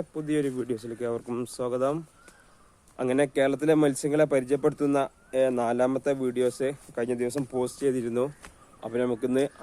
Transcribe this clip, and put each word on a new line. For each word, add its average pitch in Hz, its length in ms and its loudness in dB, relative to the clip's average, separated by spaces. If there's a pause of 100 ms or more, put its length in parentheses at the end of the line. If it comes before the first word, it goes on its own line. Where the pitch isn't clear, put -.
(120)
പുതിയൊരു 151 440 -2
വീഡിയോസിലേക്ക് 117 520 -6
അവർക്കും 117 280 -4 (160)
സ്വാഗതം. 127 420 -2 (1040)
അങ്ങനെ 131 240 2 (120)
കേരളത്തിലെ 139 440 2
മത്സ്യങ്ങളെ 147 520 2
പരിചയപ്പെടുത്തുന്ന, 143 680 2 (400)
ഏ, - 20 6 (200)
നാലാമത്തെ 127 600 2
വീഡിയോസ് 127 480 0 (280)
കഴിഞ്ഞ 120 260 -2
ദിവസം 127 300 -2
പോസ്റ്റ് 127 320 -4
ചെയ്തിരുന്നു. 123 400 0 (580)
അപ്പോൾ 113 220 -4
നമുക്കിന്ന് 123 380 0 (200)